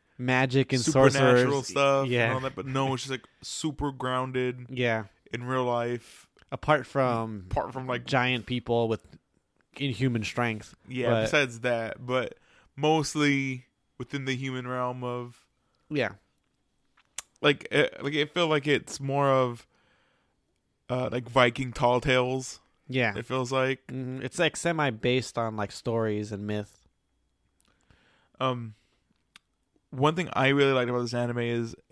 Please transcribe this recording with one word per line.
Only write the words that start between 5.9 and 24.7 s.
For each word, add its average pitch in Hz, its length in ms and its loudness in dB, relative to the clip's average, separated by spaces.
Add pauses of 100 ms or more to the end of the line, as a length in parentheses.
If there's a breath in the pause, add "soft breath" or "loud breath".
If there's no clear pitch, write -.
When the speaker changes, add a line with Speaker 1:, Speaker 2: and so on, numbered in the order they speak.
Speaker 1:
Apart 151 360 0
from 113 640 0
Speaker 2:
Apart 117 220 -2
from, 131 120 -6
like, 123 200 -4
Speaker 1:
giant 127 420 2
people 120 400 0
with 110 180 -2 (680)
inhuman 123 480 0
strength. 113 520 -4 (120)
Speaker 2:
Yeah, 127 220 -2
Speaker 1:
But 113 140 4
Speaker 2:
besides 120 380 0
that, 117 440 -2
but 123 300 -2 (400 soft breath)
mostly 143 920 0 (320)
within 135 280 -8
the 131 100 -2
human 127 320 -6
realm 127 360 -4
of 123 420 -8 (440)
Speaker 1:
Yeah. 120 240 -2 (1300)
Speaker 2:
like, 147 300 0
it, - 320 0
like, 143 100 -4
it 147 200 -2
felt 170 160 2
like 151 180 2
it's - 320 0
more 139 300 0
of, 127 380 2 (1200)
uh, 127 220 -2
like, 123 160 -6
Viking 123 460 4
tall 123 280 4
tales. 127 580 0 (280)
Speaker 1:
Yeah. 123 300 0
Speaker 2:
It 117 80 -8
feels 127 260 -4
like. 131 360 0
Speaker 1:
Mm-hmm. 131 360 -8
It's, 127 160 -8
like, 160 160 2
semi 160 360 0